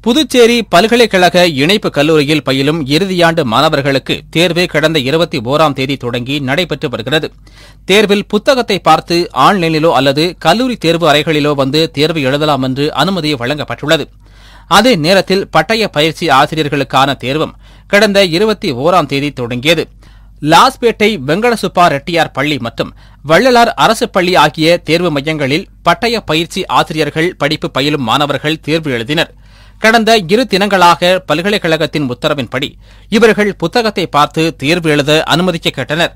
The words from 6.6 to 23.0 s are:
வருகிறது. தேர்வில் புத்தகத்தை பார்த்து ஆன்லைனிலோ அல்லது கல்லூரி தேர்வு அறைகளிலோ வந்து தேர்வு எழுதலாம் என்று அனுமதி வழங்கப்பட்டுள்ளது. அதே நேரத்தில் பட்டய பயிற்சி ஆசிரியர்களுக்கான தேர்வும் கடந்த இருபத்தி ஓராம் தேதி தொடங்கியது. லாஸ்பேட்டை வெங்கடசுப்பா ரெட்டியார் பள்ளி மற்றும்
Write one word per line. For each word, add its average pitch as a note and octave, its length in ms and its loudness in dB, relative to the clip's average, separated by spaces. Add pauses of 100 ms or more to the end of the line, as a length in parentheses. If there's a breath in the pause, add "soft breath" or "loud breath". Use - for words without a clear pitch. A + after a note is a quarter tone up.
வருகிறது. A#2+ 380 -4 (580 soft breath)
தேர்வில் G3+ 360 2 (100)
புத்தகத்தை A3 440 0 (120)
பார்த்து E3 280 2 (280)
ஆன்லைனிலோ E3 540 2
அல்லது C#3 260 2 (200)
கல்லூரி A3+ 400 0
தேர்வு E3 260 0
அறைகளிலோ D3+ 500 0
வந்து C#3 200 0 (160)
தேர்வு D#3 260 -2
எழுதலாம் C#3 440 0
என்று C3 180 -2 (100)
அனுமதி D#3 360 -2 (100)
வழங்கப்பட்டுள்ளது. C#3 640 -4 (720 soft breath)
அதே A#3 160 4 (140)
நேரத்தில் F#3+ 360 2 (120)
பட்டய G3 420 0
பயிற்சி D#3 400 -2
ஆசிரியர்களுக்கான C#3+ 880 0
தேர்வும் C3+ 320 -4 (360 soft breath)
கடந்த G3+ 300 4 (140)
இருபத்தி G#3+ 340 -2 (140)
ஓராம் E3+ 280 2
தேதி C#3+ 180 -2 (100)
தொடங்கியது. B2 440 -2 (580 soft breath)
லாஸ்பேட்டை G#3+ 680 2 (180)
வெங்கடசுப்பா G3 680 0
ரெட்டியார் D#3 420 -4
பள்ளி C#3+ 300 -4
மற்றும் - 260 -8 (320 soft breath)